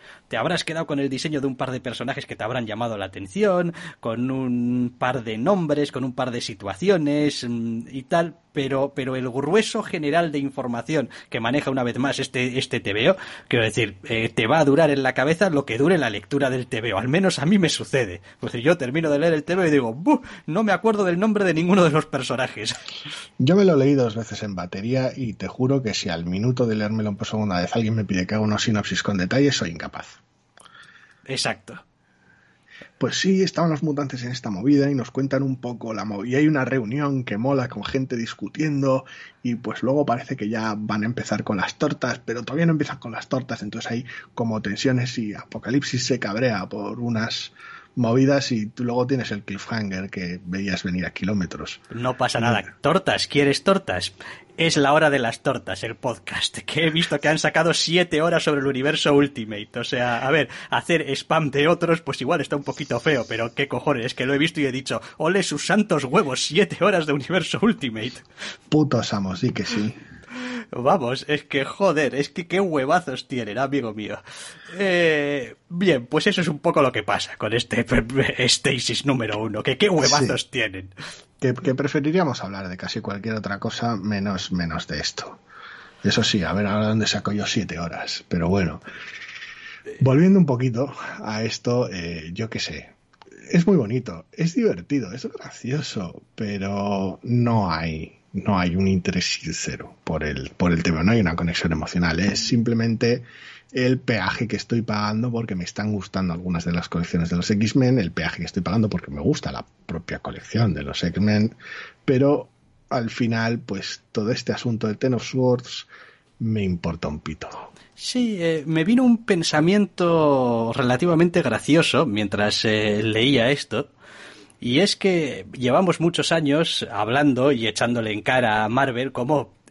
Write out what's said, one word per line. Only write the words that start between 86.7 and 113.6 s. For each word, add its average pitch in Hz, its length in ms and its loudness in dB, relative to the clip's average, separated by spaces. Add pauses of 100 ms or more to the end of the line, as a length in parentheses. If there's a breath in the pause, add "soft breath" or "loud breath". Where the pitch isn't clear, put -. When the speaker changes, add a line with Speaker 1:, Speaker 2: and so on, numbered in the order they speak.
Speaker 2:
dónde 107 180 2
saco 101 240 -2
yo 104 160 -2
siete 87 320 -4
horas, - 500 -8
pero 85 180 0
bueno. 90 320 0 (1200 loud breath)
Volviendo 156 380 6
un 175 80 8
poquito 127 480 0 (260 loud breath)
a 110 240 -6
esto, 120 480 -2
eh, 85 400 -8
yo 110 180 -6
qué 104 100 -8
sé, - 320 -10 (580)
es 170 160 4
muy 202 100 6
bonito, 110 560 -2
es - 220 -2
divertido, 170 580 0
es 127 140 -12
gracioso, - 960 -6 (140)
pero 101 880 -4
no 117 480 2
hay 80 500 -6 (120)
no 95 240 0
hay 87 180 2
un - 120 2
interés 90 380 2
sincero - 800 -8
por 78 200 -4
el, 69 320 -6
por 90 160 2
el 82 120 2
T 90 80 2
V, 78 120 0
no 98 80 4
hay 117 80 6
una 85 160 2
conexión 85 380 -2
emocional, 82 460 0
es 101 280 0
simplemente 117 760 2 (500 loud breath)
el 127 260 2
peaje 104 480 -2
que 107 80 -4
estoy 117 260 -2
pagando 107 500 -2
porque 113 240 -4
me 87 80 -4
están 107 280 -4
gustando 92 420 -2
algunas 87 320 -4
de 87 60 -2
las 85 180 -2
colecciones 170 400 0
de - 60 0
los - 160 0
X-Men, 131 480 4
el 87 120 0
peaje - 280 -4
que 85 60 -4
estoy 90 180 -4
pagando 104 260 2
porque 87 220 -6
me 71 100 -8
gusta 135 300 0
la - 140 -10 (200)
propia - 340 -8
colección 101 540 -2
de 73 100 -4
los 73 200 -6
X-Men, 104 520 2 (500 loud breath)
pero 139 440 4 (400)
al 117 200 -2
final, 113 500 0
pues, - 520 -8